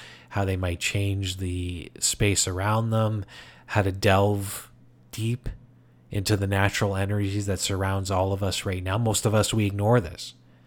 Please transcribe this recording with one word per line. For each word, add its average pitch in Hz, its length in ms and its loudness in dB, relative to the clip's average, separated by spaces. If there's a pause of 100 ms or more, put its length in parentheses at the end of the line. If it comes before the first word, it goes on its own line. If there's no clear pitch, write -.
(300)
how 101 140 0
they 95 140 2
might 90 240 -2
change 98 560 -2
the 90 520 -6 (100)
space - 460 2
around 107 440 0
them, 110 340 0 (440)
how - 140 2
to 98 120 2
delve 98 760 2 (420)
deep 113 360 -4 (640)
into 104 240 0
the 98 100 0
natural 98 520 0
energies 101 480 -2
that 95 140 -2
surrounds 95 520 -2
all 95 220 2
of 95 100 -2
us 92 220 -2
right 92 180 -4
now. 95 140 -2
Most 113 280 2
of 107 80 2
us, 107 200 4
we 110 120 2
ignore 104 360 2
this. 85 320 -10 (340)